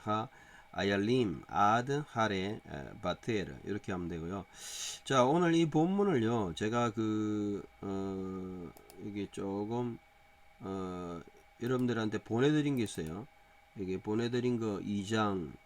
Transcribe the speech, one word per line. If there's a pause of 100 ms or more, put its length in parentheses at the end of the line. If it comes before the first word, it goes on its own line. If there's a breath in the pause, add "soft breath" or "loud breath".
하 (440 loud breath)
아얄림
아드
하레,
에, (120)
바테르,
이렇게
하면
되고요. (580 loud breath)
자,
오늘
이
본문을요,
제가
그, (180)
어, (280)
이게
조금, (600)
어, (400)
여러분들한테
보내드린
게
있어요. (520 loud breath)
여기
보내드린
거
이
장 (120)